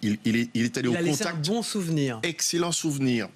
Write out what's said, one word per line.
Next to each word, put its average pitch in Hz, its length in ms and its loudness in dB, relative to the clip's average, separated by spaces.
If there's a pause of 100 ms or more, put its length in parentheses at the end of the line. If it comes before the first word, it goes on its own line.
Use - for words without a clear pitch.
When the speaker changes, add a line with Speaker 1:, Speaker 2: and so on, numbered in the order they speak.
Speaker 1:
il, 104 220 2
il 113 120 2
est, 120 180 0
il 117 100 2
est 117 120 -2
allé 131 120 0
Speaker 2:
Il 120 60 4
Speaker 1:
au - 20 2
Speaker 2:
a 175 40 0
laissé 170 240 0
Speaker 1:
contact. 165 240 -2
Speaker 2:
un 202 40 0
bon 226 100 0
souvenir. 156 600 -2
Speaker 1:
Excellent 170 500 0
souvenir. 131 640 0